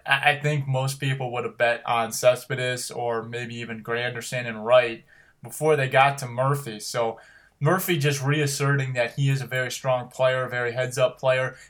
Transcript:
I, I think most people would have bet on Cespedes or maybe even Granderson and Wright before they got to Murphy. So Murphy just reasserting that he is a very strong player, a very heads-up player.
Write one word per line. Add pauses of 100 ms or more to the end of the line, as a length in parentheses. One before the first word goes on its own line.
I,
I
think
most
people
would
have
bet
on
Cespedes
or
maybe
even
Granderson
and
Wright (400)
before
they
got
to
Murphy.
So (400)
Murphy
just
reasserting
that
he
is
a
very
strong
player,
a
very
heads-up
player. (120)